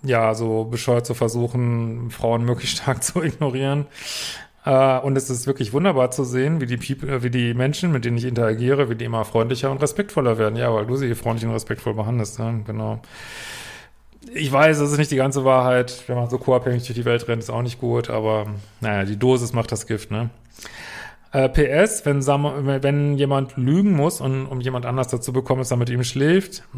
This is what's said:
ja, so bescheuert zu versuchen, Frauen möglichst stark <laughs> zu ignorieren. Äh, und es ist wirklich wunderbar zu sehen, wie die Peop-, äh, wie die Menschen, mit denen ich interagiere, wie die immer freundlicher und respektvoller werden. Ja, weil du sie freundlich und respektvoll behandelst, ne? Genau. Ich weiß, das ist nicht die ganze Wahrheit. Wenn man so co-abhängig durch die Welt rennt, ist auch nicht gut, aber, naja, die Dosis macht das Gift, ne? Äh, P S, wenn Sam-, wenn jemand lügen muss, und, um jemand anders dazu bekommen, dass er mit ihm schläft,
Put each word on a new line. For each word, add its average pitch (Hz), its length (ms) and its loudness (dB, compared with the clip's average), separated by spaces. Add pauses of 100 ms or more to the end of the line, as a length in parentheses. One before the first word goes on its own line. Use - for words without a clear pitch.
ja, 113 300 2
so 113 320 0
bescheuert 120 400 0
zu 120 80 -4
versuchen, 117 960 -2
Frauen 117 340 0
möglichst 120 340 -2
stark 127 260 -2
<laughs> - 0 -
zu - 180 -2
ignorieren. 139 640 -2 (800)
Äh, 131 340 6
und 135 160 0
es 131 140 -2
ist 123 160 -4
wirklich 120 280 -2
wunderbar 139 360 4
zu 139 140 -2
sehen, 131 360 0
wie 131 60 -2
die 120 120 -2
Peop-, 131 260 -6
äh, 135 180 -2
wie 123 80 -2
die 120 240 0
Menschen, 143 380 0
mit 127 120 0
denen 120 140 0
ich 117 80 -2
interagiere, 123 640 2
wie 117 60 -2
die 120 100 -6
immer 113 200 -2
freundlicher 123 440 0
und 135 120 -2
respektvoller 139 580 0
werden. 107 160 2
Ja, 120 180 0
weil 107 140 0
du 123 80 -2
sie 131 180 -2
freundlich 113 320 -4
und 113 80 -2
respektvoll 110 400 -4
behandelst, 110 460 -4
ne? 113 260 -4
Genau. 110 340 -6 (1300)
Ich 147 180 -4
weiß, 147 280 4
das 147 120 2
ist 147 60 0
nicht 151 140 2
die 139 60 2
ganze 131 280 2
Wahrheit. 127 600 4
Wenn 123 80 -2
man 120 140 -2
so 123 100 -2
co-abhängig 123 460 2
durch 117 120 -6
die 120 80 -4
Welt 120 220 2
rennt, 117 160 -2
ist - 80 -10
auch 117 100 -2
nicht 123 180 -6
gut, 117 300 0
aber, 110 380 0 (340)
naja, 104 240 0
die 104 120 -4
Dosis 120 360 2
macht 113 180 -2
das - 160 -6
Gift, - 240 -6
ne? 113 180 -2 (1040)
Äh, 135 160 4
P 147 160 4
S, 147 400 2
wenn 143 160 2
Sam-, 139 600 0
wenn 143 360 2
jemand 139 400 0
lügen 175 360 4
muss, 160 280 2
und, 135 260 -2
um 127 140 -6
jemand 123 240 -4
anders 127 240 -2
dazu 123 240 -4
bekommen, 131 260 0
dass 123 120 -2
er 123 60 2
mit 120 120 0
ihm 123 140 0
schläft, 156 600 2 (140)